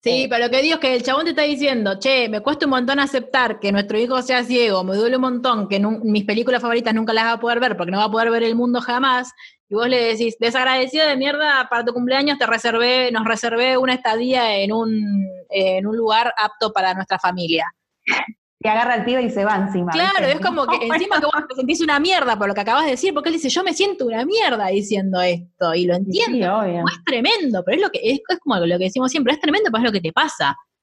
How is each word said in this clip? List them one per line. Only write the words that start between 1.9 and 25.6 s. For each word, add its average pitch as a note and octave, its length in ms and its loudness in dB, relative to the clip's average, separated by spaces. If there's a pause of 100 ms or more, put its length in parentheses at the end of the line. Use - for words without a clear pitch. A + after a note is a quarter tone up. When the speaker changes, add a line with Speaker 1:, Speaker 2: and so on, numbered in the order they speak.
Speaker 1:
"Che, B3 320 2
me G#3+ 100 -4
cuesta C#4+ 240 -2
un C#4+ 60 2
montón C4 300 0
aceptar B3 600 0
que G3+ 100 0
nuestro G3+ 280 0
hijo B3 240 0
sea B3+ 220 0
ciego, A3 380 2
me F#3+ 140 -2
duele A#3 200 2
un B3+ 40 0
montón B3 480 -2
que G3 100 0
nun-, A3 260 0
mis G#3 200 2
películas A#3 380 0
favoritas A#3 320 0
nunca A3+ 180 -2
las A3 140 2
va A#3 60 0
a A#3 80 -4
poder A#3+ 200 0
ver A#3 160 0
porque F3 160 -4
no F#3+ 60 -2
va G#3 60 2
a G#3+ 60 -2
poder A3+ 200 2
ver A#3 140 0
el A3+ 100 0
mundo A#3+ 260 0
jamás", B3+ 500 0 (380)
y G3+ 60 -6
vos A#3 160 0
le B3 120 2
decís, A3+ 380 0
"Desagradecido C4 680 2
de C#4+ 120 0
mierda, C#4+ 500 0
para A#3+ 160 -2
tu A#3+ 80 -2
cumpleaños C4+ 460 0
te A#3+ 80 2
reservé, A#3+ 680 2
nos A3 140 0
reservé A#3 500 0
una B3+ 160 2
estadía A#3+ 640 0
en G3+ 160 0
un, G#3+ 540 0 (240)
en F#3+ 360 0
un A3 120 -2
lugar A3+ 400 2
apto G#3+ 340 -2
para F#3 220 0
nuestra F#3 240 -4
familia". E3+ 480 -2 (960)
Speaker 2:
Te A3 60 -2
agarra A#3 280 0
el G#3+ 100 -4
pibe B3 160 0
y A#3+ 80 -2
se G3+ 120 -2
va G#3 140 2
encima, F#3 360 -2
Speaker 1:
Claro, F4+ 340 0
Speaker 2:
¿viste? C4+ 80 2
Speaker 1:
es D#4+ 60 -4
como E4 260 0
que - 100 2
Speaker 2:
<laughs> A#3+ 100 -2
Speaker 1:
encima F4 320 0
que D4 60 0
vos D4+ 80 0 (160)
te C4 60 -12
sentís C4+ 260 -2
una D4+ 180 2
mierda D4 400 2
por G3+ 80 0
lo G3+ 60 0
que G3+ 80 -2
acabas A#3 240 2
de D4 60 0
decir, D4+ 240 0
porque E4 160 -2
él E4 60 0
dice, D4+ 120 -2
"Yo E4+ 160 0
me F4+ 80 0
siento F#4+ 320 0
una A#3 220 -2
mierda D#4+ 400 0
diciendo G3 560 0
esto", F3 520 0